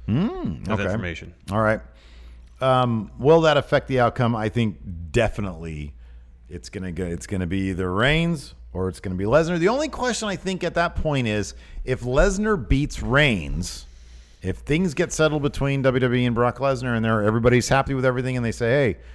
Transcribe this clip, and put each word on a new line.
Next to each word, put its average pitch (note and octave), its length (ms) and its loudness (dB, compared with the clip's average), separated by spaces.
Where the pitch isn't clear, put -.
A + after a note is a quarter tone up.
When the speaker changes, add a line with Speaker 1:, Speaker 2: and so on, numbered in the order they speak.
Speaker 1:
Mm, G#3 600 -2
Speaker 2:
of G2+ 120 -2
Speaker 1:
okay. G2+ 60 -2
Speaker 2:
information. F2+ 480 -6
Speaker 1:
All G#2+ 100 0
right. G#2+ 180 2
Um, B2+ 600 2
will D#3+ 220 8
that D#3 140 6
affect C#3 320 0
the C3 120 2
outcome? A#2+ 360 2
I A2 140 -2
think A2 300 -2
definitely E2+ 800 -2
it's F2 200 -14
gonna F#2 220 -8
go, F2 140 -4
it's F2 220 -6
gonna F#2 180 -2
be F#2+ 240 -2
either F#2 240 -2
Reigns D3+ 640 0
or F#2 160 -4
it's F2+ 100 -8
gonna F#2+ 160 -6
be F#2+ 100 -4
Lesnar. D#3+ 340 2
The E3+ 80 2
only C#4 220 0
question A#3+ 380 -4
I F#3+ 100 -4
think F#3 260 -6
at E3+ 100 -2
that E3+ 220 0
point C#3 320 0
is G#2 260 -2
if - 160 -2
Lesnar F#3 680 2
beats C#3 360 0
Reigns, G2+ 840 0
if F#2 160 -4
things D#3+ 380 -2
get E3+ 180 -2
settled D3+ 300 2
between C#3 400 0
W B2+ 160 4
W B2 200 2
E B2 60 2
and A#2+ 80 2
Brock A#2+ 240 0
Lesnar C3 380 -2
and A2+ 100 0
they're, A2+ 160 2
everybody's A#2 480 4
happy C3+ 240 2
with B2+ 100 -2
everything B2+ 320 0
and B2 80 -2
they A#2 80 0
say, A#2 180 -2
"Hey, B2+ 280 2